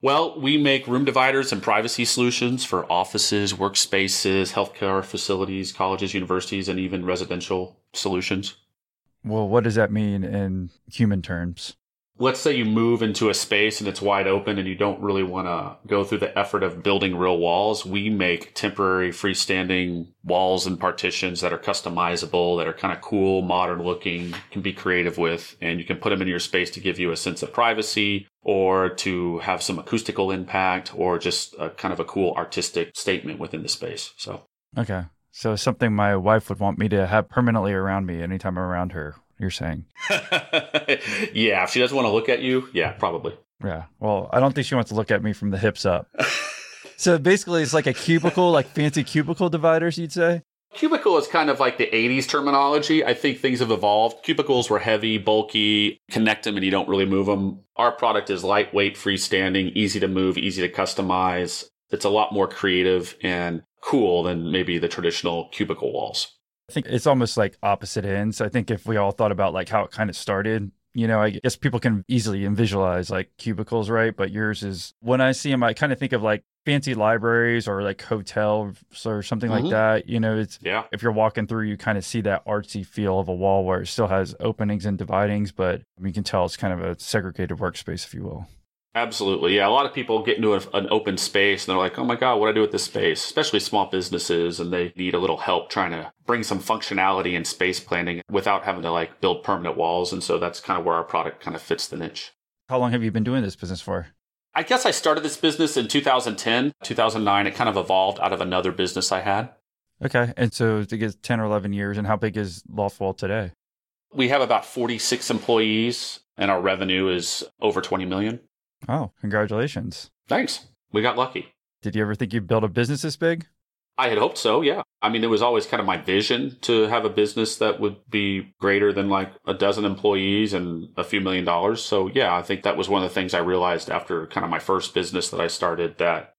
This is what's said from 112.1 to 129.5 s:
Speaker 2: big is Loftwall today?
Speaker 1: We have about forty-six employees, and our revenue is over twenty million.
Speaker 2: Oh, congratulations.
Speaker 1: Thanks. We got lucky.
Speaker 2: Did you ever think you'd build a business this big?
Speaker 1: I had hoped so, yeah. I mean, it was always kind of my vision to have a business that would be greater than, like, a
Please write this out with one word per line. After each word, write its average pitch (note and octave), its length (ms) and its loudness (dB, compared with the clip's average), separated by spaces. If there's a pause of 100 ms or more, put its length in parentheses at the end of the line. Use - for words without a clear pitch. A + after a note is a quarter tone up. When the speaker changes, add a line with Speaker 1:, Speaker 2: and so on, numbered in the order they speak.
Speaker 2:
big G#2 200 -2
is G2 320 -6
Loftwall G2+ 480 -4
today? G2 360 -4 (600)
Speaker 1:
We B2+ 180 2
have C#3 120 4
about A2+ 240 2
forty-six A#2+ 640 -2
employees, A2+ 880 0 (180)
and G2 140 0
our F#2 100 2
revenue F#2+ 460 0
is F2+ 380 -2 (160)
over G2+ 200 2
twenty F#2 240 -4
million. G#2 360 -2 (480)
Speaker 2:
Oh, B2 320 -4
congratulations. G#2+ 920 -2 (160)
Speaker 1:
Thanks. - 400 -2 (240)
We G#2+ 120 2
got A#2 160 2
lucky. - 340 -4 (300)
Speaker 2:
Did G2+ 120 -6
you G#2+ 60 0
ever G#2+ 140 0
think G#2 180 -4
you'd A2 160 -2
build A2 160 4
a G#2+ 40 0
business A#2+ 340 0
this D#3 120 -4
big? E3 320 0 (520)
Speaker 1:
I C3 100 2
had A2 80 2
hoped A2 220 2
so, A#2+ 240 4
yeah. D#3 180 2 (220)
I G#2+ 80 2
mean, A2+ 120 0
it A2+ 60 2
was A2 140 4
always A#2+ 240 2
kind G#2 160 -2
of F#2+ 40 0
my F#2 120 0
vision A#2+ 640 0
to A2+ 220 4
have A2 200 0
a G#2 60 0
business G#2+ 460 0
that G#2+ 220 0
would G#2 180 -2 (120)
be G2 500 -2
greater G2+ 320 4
than, G2 200 0
like, F#2+ 220 -2 (140)
a G2 60 -4